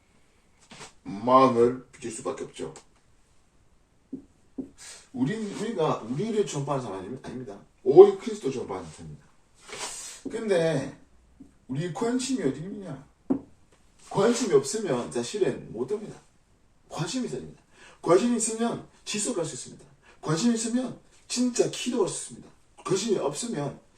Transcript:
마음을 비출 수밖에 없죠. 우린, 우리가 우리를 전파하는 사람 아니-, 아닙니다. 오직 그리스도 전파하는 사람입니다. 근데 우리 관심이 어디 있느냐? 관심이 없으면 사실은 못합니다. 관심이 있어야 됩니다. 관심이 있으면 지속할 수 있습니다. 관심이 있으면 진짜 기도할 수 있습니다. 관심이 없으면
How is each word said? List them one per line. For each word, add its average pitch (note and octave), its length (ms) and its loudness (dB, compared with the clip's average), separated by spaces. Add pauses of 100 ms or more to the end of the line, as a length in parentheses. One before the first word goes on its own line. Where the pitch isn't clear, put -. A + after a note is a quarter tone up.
(1040)
마음을 A#2+ 880 4
비출 - 200 -12
수밖에 - 320 -8
없죠. - 300 -12 (2500)
우린, A3 280 -2 (180)
우리가 F3+ 400 0
우리를 F#3+ 460 -2
전파하는 C#3 400 -4
사람 F#2+ 140 -8
아니-, A2+ 240 -10
아닙니다. B2 360 -12 (240)
오직 F3+ 360 12
그리스도 G#3 320 -4
전파하는 F2 380 -8
사람입니다. D#2 360 -18 (1040)
근데 F3 680 0 (680)
우리 D#3 260 -4
관심이 A#3+ 500 -2
어디 C3+ 160 -2
있느냐? G3 480 -12 (1000)
관심이 A#3 440 2
없으면 C#3 580 0
사실은 B2 600 -2
못합니다. D#3+ 440 -6 (720)
관심이 A#3 380 -6
있어야 D3 120 -8
됩니다. - 220 -16 (400)
관심이 A#3+ 360 4
있으면 A3 500 -4 (180)
지속할 G#3 400 -4
수 C#3+ 100 -10
있습니다. - 300 -16 (360)
관심이 E3 340 2
있으면 A#3+ 440 -4 (280)
진짜 A#3+ 420 0
기도할 A#3 380 -2
수 - 160 -8 (100)
있습니다. - 160 -18 (360)
관심이 G3 320 0
없으면 D3 640 -6 (180)